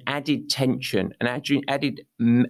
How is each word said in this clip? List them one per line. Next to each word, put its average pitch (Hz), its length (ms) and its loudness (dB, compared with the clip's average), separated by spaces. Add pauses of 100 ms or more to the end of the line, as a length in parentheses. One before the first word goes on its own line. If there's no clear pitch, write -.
added 143 440 -2
tension, 127 720 0
an 117 80 -2
added, 135 400 -2
added 139 380 -2 (160)
m-, 120 280 6